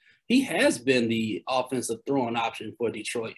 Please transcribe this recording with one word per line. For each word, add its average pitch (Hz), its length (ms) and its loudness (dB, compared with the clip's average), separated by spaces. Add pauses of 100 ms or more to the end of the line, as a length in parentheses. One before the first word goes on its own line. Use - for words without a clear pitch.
(280)
He 254 140 4
has 220 360 2
been 123 300 4
the 110 400 0
offensive 127 580 -2
throwing 127 300 0
option 113 420 -4
for 113 140 0
Detroit, 110 460 -6